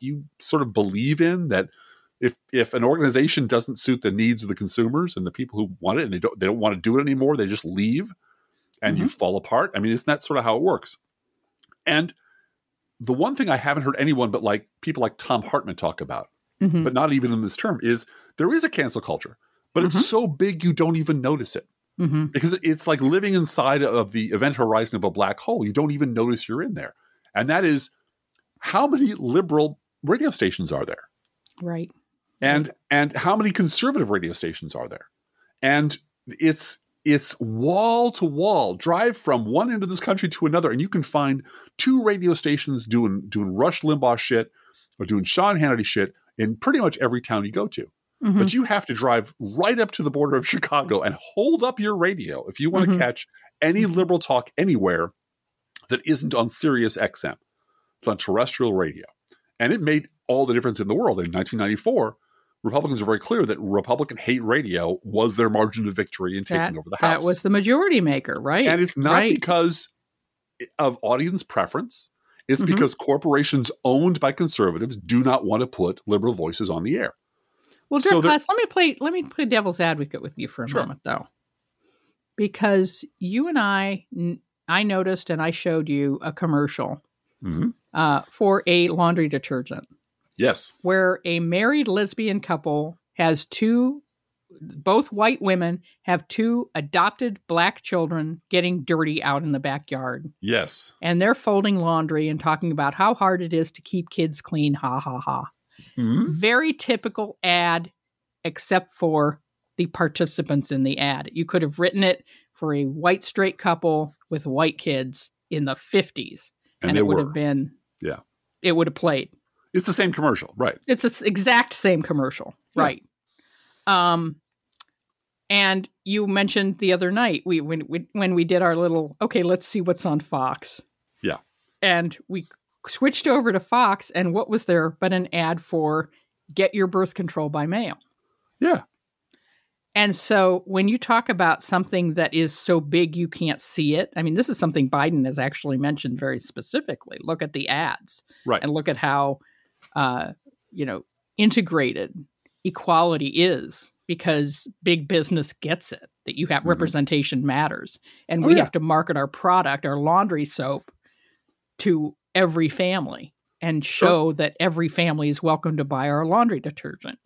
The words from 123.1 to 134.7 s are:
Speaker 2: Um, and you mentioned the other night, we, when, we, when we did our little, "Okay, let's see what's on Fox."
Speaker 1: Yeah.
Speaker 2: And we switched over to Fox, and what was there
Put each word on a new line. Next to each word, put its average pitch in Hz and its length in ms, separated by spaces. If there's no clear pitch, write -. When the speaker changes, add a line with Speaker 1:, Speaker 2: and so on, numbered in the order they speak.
Speaker 2:
Um, 170 480
and 190 380
you 208 240
mentioned 202 520
the 185 140
other 180 180
night, 208 360
we, 165 140
when, 156 260
we, 156 260
when 190 220
we 170 80
did 175 180
our 170 140
little, 165 460
"Okay, 214 220
let's 180 240
see 202 140
what's 175 240
on 151 140
Fox." 135 640
Speaker 1:
Yeah. 85 140
Speaker 2:
And 170 340
we 180 200
switched - 420
over 254 240
to 190 80
Fox, 226 520
and 175 220
what 214 160
was 220 160
there 165 260